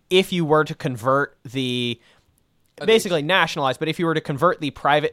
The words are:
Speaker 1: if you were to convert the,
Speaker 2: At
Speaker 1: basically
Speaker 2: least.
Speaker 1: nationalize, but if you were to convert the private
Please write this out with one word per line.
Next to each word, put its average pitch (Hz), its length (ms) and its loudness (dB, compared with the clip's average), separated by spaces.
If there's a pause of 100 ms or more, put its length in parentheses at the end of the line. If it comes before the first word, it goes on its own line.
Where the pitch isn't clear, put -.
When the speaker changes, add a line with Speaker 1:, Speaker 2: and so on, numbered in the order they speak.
Speaker 1:
if 190 240 2
you 175 120 0
were 151 200 4
to 156 100 -8
convert 131 680 -2
the, 123 560 -4 (800)
Speaker 2:
At 185 60 -10
Speaker 1:
basically 208 360 2
Speaker 2:
least. 147 40 -4
Speaker 1:
nationalize, 165 500 2
but 156 120 -4
if 156 100 -4
you 170 80 0
were 160 80 0
to 156 60 -2
convert 156 400 0
the 143 100 -4
private 147 420 0